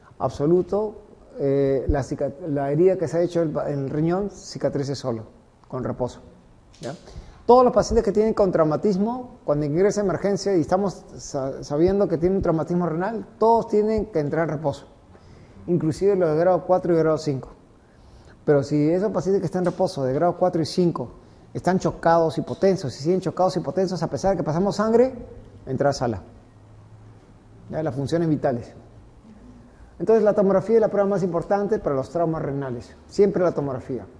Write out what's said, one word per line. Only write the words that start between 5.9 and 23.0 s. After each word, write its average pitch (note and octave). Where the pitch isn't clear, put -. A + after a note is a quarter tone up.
¿ya? C#3+
Todos B3
los B3
pacientes A3
que G3
tienen G#3+
con G3
traumatismo, F#3+
cuando D3
ingresa G3
a G#3
emergencia G3
y E3
estamos F#3
sa-, C3+
sabiendo F3+
que E3+
tienen F3+
un F#3+
traumatismo E3+
renal, G3
todos A3+
tienen G#3+
que -
entrar D3+
en D#3+
reposo, D3
inclusive E3+
los F3
de D3+
grado F3
cuatro F3+
y -
grado D#3+
cinco. C#3+
Pero C#3+
si D3
esos F#3
pacientes F#3
que F3+
están F#3
en E3+
reposo F3
de B2+
grado D3
cuatro F3
y D3+
cinco E3
están F3
chocados, E3
hipotensos, D3+